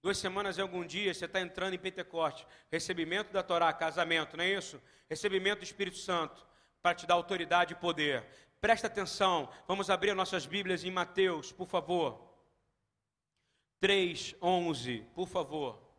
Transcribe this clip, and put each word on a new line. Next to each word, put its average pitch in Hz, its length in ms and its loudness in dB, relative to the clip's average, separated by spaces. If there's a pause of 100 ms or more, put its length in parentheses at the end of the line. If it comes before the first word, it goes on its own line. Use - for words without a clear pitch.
Duas 190 160 0
semanas 190 400 -2
em 190 40 -2
algum 180 240 -4
dia, 180 280 -2
você 175 140 -6
tá 185 140 0
entrando 185 320 -4
em 180 60 -6
Pentecostes. 170 640 -4 (260)
Recebimento 170 600 -2
da 190 80 2
Torá, 170 320 2
casamento, 165 640 0
não 170 60 -2
é 190 80 2
isso? 180 300 -6 (280)
Recebimento 196 500 0
do 180 40 -12
Espírito 180 340 -6
Santo, - 480 -2 (360)
pra 175 120 4
te - 140 -8
dar 175 80 8
autoridade 175 580 2
e - 40 -10
poder. 151 480 0 (360)
Presta 220 260 4
atenção, 185 640 0 (180)
vamos 196 220 0
abrir 196 240 2
nossas 185 320 0
Bíblias 180 380 -2
em 180 80 -4
Mateus, 180 600 0
por 180 160 -10
favor. 165 540 0 (1600)
Três, 190 640 2
onze, 147 720 0
por 180 140 -4
favor. 151 540 -4 (180)